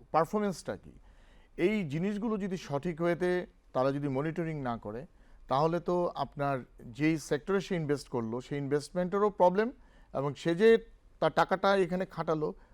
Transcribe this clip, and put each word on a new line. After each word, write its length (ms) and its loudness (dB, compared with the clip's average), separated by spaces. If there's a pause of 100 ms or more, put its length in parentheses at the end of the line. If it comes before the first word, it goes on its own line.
(120)
পারফরমেন্সটা 640 0
কি। 140 -20 (640)
এই 320 0
জিনিসগুলো 480 -2
যদি 200 -4
সঠিক 440 -4
ওয়েতে 440 0 (280)
তারা 180 2
যদি 160 -4
মনিটরিং 540 -4
না 160 -4
করে, 280 -10 (420)
তাহলে 320 2
তো 360 0
আপনার 440 -4 (260)
যেই 320 0
সেক্টরে 440 -2
সে 140 -4
ইনভেস্ট 320 -2
করলো, 340 -4
সেই 160 -8
ইনভেস্টমেন্টেরও 720 0
প্রবলেম, 420 4 (420)
এবং 200 -2
সে 220 0
যে 220 8 (420)
তার 120 4
টাকাটা 440 4
এখানে 300 0
খাটালো, 480 -2 (200)